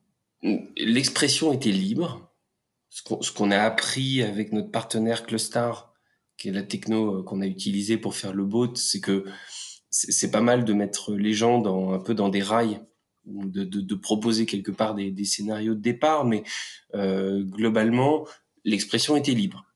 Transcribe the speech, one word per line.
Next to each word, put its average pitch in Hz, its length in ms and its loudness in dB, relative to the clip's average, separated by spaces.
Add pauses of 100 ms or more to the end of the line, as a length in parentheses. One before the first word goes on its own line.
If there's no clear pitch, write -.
(760)
l'expression 139 760 2
était 120 180 2
libre. 113 540 0 (640)
Ce - 140 -16
qu'on, - 180 -6
ce - 100 -4
qu'on 104 200 2
a 101 80 6
appris 127 640 0
avec 104 280 -2
notre 107 200 -2
partenaire 113 540 -2
Clostar, 117 680 -4 (440)
qui - 120 -8
est - 20 -2
la 98 120 -2
techno, 107 560 -2
euh, 92 40 -6
qu'on 95 160 -6
a 98 60 0
utilisée 101 520 -2
pour 107 180 -6
faire 95 180 -6
le 98 100 0
bot, 120 320 0
c'est - 240 -2
que 98 260 0 (640)
c'est, - 220 -2
c'est - 200 0
pas 107 100 4
mal 120 240 6
de 107 80 2
mettre 101 400 -2
les 104 200 0
gens 117 260 4
dans, 95 340 0
un 92 60 0
peu 113 160 -2
dans 101 140 2
des 98 120 2
rails, 107 400 0 (440)
de, 98 380 -6
de, 98 180 -4
de 95 140 -4
proposer 110 520 0
quelque 98 240 -4
part 107 240 -2
des, 98 160 -4
des 95 120 -6
scénarios 107 520 -2
de 107 40 -4
départ, 139 460 2
mais, 110 180 2 (520)
euh, 98 480 0
globalement, 113 840 2 (400)
l'expression 110 500 2
était 135 180 2
libre. 101 420 0